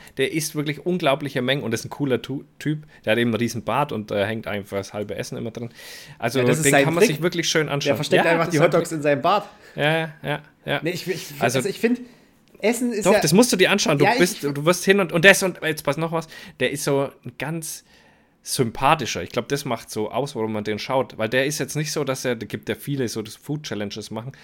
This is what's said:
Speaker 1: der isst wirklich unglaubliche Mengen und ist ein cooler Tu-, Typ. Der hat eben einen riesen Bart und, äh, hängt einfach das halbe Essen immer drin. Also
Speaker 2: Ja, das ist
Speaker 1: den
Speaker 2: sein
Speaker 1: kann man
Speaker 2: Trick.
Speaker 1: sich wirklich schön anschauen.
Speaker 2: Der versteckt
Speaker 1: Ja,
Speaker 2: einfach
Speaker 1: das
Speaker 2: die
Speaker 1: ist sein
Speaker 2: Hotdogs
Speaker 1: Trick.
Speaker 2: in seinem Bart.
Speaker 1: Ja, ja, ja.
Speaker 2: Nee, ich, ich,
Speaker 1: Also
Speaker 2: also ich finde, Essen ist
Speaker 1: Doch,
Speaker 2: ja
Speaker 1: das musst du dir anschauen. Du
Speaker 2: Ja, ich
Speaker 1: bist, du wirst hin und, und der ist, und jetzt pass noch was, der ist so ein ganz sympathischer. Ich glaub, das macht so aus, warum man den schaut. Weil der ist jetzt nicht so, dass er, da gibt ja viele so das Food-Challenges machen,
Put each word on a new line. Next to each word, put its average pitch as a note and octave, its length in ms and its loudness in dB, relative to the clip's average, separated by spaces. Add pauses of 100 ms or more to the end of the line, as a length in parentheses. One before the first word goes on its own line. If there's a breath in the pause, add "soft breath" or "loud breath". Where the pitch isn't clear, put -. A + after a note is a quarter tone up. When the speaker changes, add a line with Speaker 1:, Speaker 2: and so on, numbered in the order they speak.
(160 loud breath)
Speaker 1:
der C3+ 160 0
isst D3+ 240 -4
wirklich D3 280 -4
unglaubliche D3 560 0
Mengen B2+ 220 0
und A2 100 -4
ist A2+ 120 -2
ein A2+ 60 -12
cooler B2+ 320 0
Tu-, C#3 200 -8 (160)
Typ. D3+ 280 -4 (180 soft breath)
Der A2 80 2
hat A2+ 80 4
eben A#2+ 100 2
einen A2 80 2
riesen A#2 240 -2
Bart B2+ 300 -2
und, G#2+ 180 -6
äh, G2+ 160 2
hängt A2 220 -6
einfach G2 300 -6
das G2 140 -8
halbe G#2+ 220 -6
Essen B2 240 -8
immer A#2 140 -8
drin. A#2+ 180 -10 (480 loud breath)
Also A#2+ 220 0
Speaker 2:
Ja, B2 40 4
das B2 140 4
ist D#3 60 0
Speaker 1:
den C#3 80 6
Speaker 2:
sein C#3 120 6
Speaker 1:
kann D#3 100 0
man F3+ 100 6
Speaker 2:
Trick. A#3+ 100 4
Speaker 1:
sich D3 80 -6
wirklich E3+ 260 -2
schön D#3 200 2
anschauen. C#3+ 220 0
Speaker 2:
Der C3 60 4
versteckt D3 280 2
Speaker 1:
Ja, E3 80 4
Speaker 2:
einfach E3 140 2
Speaker 1:
das F3 40 -4
Speaker 2:
die E3+ 60 2
Speaker 1:
ist C#3+ 60 4
sein E3+ 100 6
Speaker 2:
Hotdogs E3 160 2
Speaker 1:
Trick. E3 80 -6
Speaker 2:
in D3 60 -6
seinem C#3+ 200 2
Bart. G3 260 2 (280 loud breath)
Speaker 1:
Ja, D#3 340 0 (140)
ja, D3 180 -4 (220)
ja. C#3+ 180 -2
Speaker 2:
Nee, D#3+ 80 -2
ich, F3 160 -6
ich, F3 200 -6 (120)
Speaker 1:
Also B2 200 2
Speaker 2:
also B2+ 100 0
ich - 100 -6
finde, B3 220 2 (600 loud breath)
Essen A#3+ 320 0
ist G3+ 140 0
Speaker 1:
Doch, F#3 60 8
Speaker 2:
ja G3+ 80 6
Speaker 1:
das D#3 120 2
musst A#3+ 200 6
du A3+ 40 2
dir D#3+ 140 6
anschauen. F3 280 2
Du D3 80 4
Speaker 2:
Ja, A3 80 4
ich B3 40 2
Speaker 1:
bist, - 240 2
du C#3+ 220 -2
wirst F3 200 2
hin G3 140 6
und, E3+ 140 0
und E3+ 120 4
der G3 60 12
ist, F#3+ 140 6
und F3+ 180 -4
jetzt D#3 220 -4
pass C#3+ 140 -2
noch D#3+ 120 -2
was, D#3+ 160 -4 (320 loud breath)
der B2+ 140 2
ist C#3+ 100 -6
so C#3 280 2 (140)
ein B2+ 140 -12
ganz D#3 460 -8 (560 soft breath)
sympathischer. C3 800 0
Ich F#2 80 -8
glaub, A#2 180 -4
das C#3+ 180 -4
macht A#2+ 240 -6
so G#2+ 200 -4
aus, C#3 240 -4
warum A2 180 -4
man G#2+ 120 -4
den G#2+ 140 -4
schaut. C3 400 -2
Weil A2 100 -2
der B2+ 160 0
ist D3+ 140 -4
jetzt C3 180 -6
nicht D3+ 160 -4
so, D#3 100 -2
dass C3 220 -4
er, B2+ 100 0
da A2+ 120 -8
gibt - 240 -8
ja G#2 60 -4
viele C3+ 320 -4
so A2+ 120 -6
das G#2 160 -10
Food-Challenges G#2+ 760 -8
machen, A2 220 -10 (120)